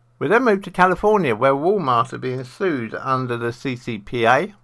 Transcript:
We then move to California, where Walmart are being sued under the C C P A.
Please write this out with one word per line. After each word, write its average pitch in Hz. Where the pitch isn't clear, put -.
We 139
then 240
move 202
to 175
California, 185
where 131
Walmart 139
are 127
being 127
sued 135
under 131
the 117
C 127
C 120
P 117
A. 160